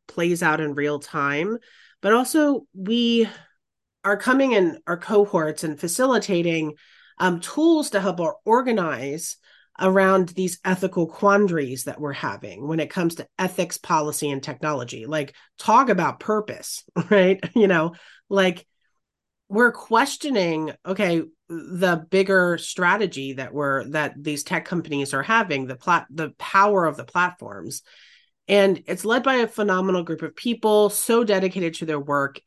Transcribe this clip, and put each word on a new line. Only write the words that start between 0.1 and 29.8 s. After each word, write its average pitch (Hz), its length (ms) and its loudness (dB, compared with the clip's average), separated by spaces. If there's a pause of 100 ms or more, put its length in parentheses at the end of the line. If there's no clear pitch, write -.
out 156 160 2
in 151 140 -2
real 147 260 -2
time. 151 580 -4 (440)
But 202 120 2
also 277 600 2
we 226 560 0 (720)
are 202 140 0
coming 262 340 2
in 185 340 2
our 175 120 -4
cohorts 185 680 0
and 151 160 -6
facilitating, 170 960 0 (420)
um, 175 220 0
tools 311 520 2
to 196 100 0
help 185 180 -2
or-, 160 240 -2
organize 170 920 -2 (420)
around 190 500 4
these 185 340 -4
ethical 185 440 0
quandaries 170 800 2
that - 140 -10
we're 143 140 -6
having 107 540 -10
when 160 120 -2
it 151 100 -4
comes 170 260 -2
to - 120 -12 (100)
ethics, 180 400 -4
policy, 151 540 -2
and 135 120 -6
technology. 127 640 -6
Like, 147 300 -6 (220)
talk 240 320 4
about 165 300 0
purpose, - 640 -6 (140)
<laughs> 170 120 -2
right? 190 300 6 (160)
You 220 120 6
know, 170 260 2 (360)
like, 185 360 0 (840)
we're 233 220 4
questioning, 220 1000 -2 (140)
okay, 180 380 0 (260)
the 170 600 -2
bigger 185 480 2
strategy 170 760 -2
that 131 200 -10
we're, 139 360 -2
that 147 280 -2
these 147 260 -6
tech 170 220 -4
companies 143 480 -4
are 135 80 -2
having, 165 460 0
the 131 80 -12
plat-, 170 340 0
the 151 280 -8
power 196 480 2
of 151 120 -2
the - 60 -12
platforms. 123 800 -6 (640)
And 196 400 4
it's 180 180 -6
led 233 180 0
by 262 120 2
a 233 120 2
phenomenal 190 560 0